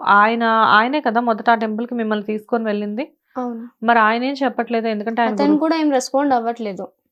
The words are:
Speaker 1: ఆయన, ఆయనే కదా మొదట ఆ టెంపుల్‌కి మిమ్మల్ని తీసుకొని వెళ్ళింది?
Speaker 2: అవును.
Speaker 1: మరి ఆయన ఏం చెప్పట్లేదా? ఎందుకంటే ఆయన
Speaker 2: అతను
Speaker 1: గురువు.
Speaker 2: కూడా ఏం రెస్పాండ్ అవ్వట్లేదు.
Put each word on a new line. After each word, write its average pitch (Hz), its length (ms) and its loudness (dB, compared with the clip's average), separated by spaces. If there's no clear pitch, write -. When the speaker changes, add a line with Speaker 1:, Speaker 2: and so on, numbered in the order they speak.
Speaker 1:
ఆయన, 226 320 4
ఆయనే 240 300 4
కదా 233 200 0
మొదట 220 300 -2
ఆ 233 40 6
టెంపుల్‌కి 226 400 -4
మిమ్మల్ని 214 320 -4
తీసుకొని 214 380 -4
వెళ్ళింది? 208 400 -4
Speaker 2:
అవును. 240 260 -8
Speaker 1:
మరి 233 160 4
ఆయన 226 260 2
ఏం 277 100 -4
చెప్పట్లేదా? 233 540 -2
ఎందుకంటే 220 340 -4
ఆయన 220 120 0
Speaker 2:
అతను 277 120 0
Speaker 1:
గురువు. 294 160 2
Speaker 2:
కూడా 320 140 0
ఏం 302 140 0
రెస్పాండ్ 269 440 0
అవ్వట్లేదు. 226 520 -4